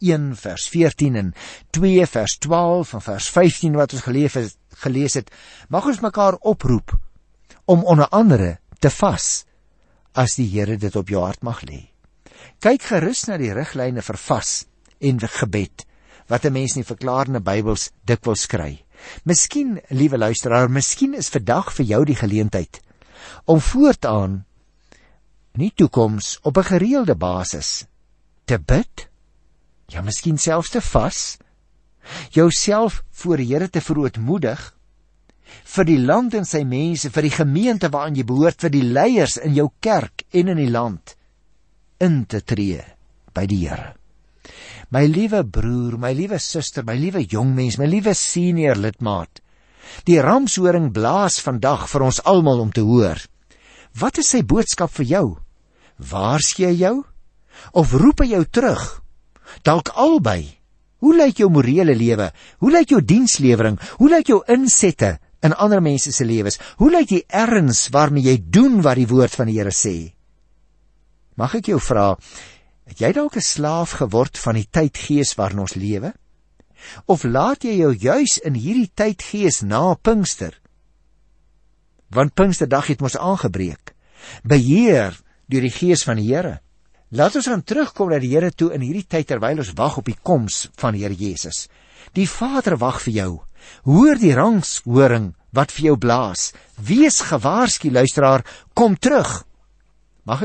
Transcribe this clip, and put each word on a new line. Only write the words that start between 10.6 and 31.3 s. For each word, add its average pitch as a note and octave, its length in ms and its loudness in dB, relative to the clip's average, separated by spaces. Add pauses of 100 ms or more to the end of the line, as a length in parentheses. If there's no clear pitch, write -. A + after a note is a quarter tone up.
dit G2+ 180 -4
op F#2+ 140 -4
jou G2 120 0
hart F#2 200 -6
mag A#2 240 -10
lê. - 240 -18 (720)
Kyk B3+ 260 2
gerus F#3+ 400 -2
na G3+ 100 -6
die A#2+ 160 -2
riglyne B2+ 480 -6
vir - 160 -10 (120)
vas - 340 -4 (360)
en C3+ 200 0
gebed G#2 640 -6 (440)
wat A#2+ 160 -2
'n D3 80 0
mens C3 240 -4
in C3 60 -6
die - 60 -12
verklarende B2+ 520 -4
Bybels G#2 500 -4 (140)
dikwels A2+ 420 -2
kry. D2 380 -8 (400)
Miskien, G#3+ 640 -2
liewe C#3 300 0
luisteraar, A#2 520 0
miskien G3 440 -2
is G#3+ 180 -8
vandag A#2+ 440 -2
vir C3+ 100 -2
jou G#2+ 220 2
die C3 100 0
geleentheid G#2+ 600 -4 (640)
om D#3+ 160 4
voortaan G#2+ 840 2 (1120)
in C3 120 -2
die A#2 80 -4
toekoms A2 680 2
op D3 160 0
'n F#3+ 140 2
gereelde G3 420 2
basis F2+ 720 -6 (580)
te A#2+ 140 -2
bid. - 500 -2 (800)
Ja, E2+ 140 -10
miskien D3 360 -4
selfs D#3+ 320 -2
te A#3+ 100 -4
vas. - 580 -4 (920)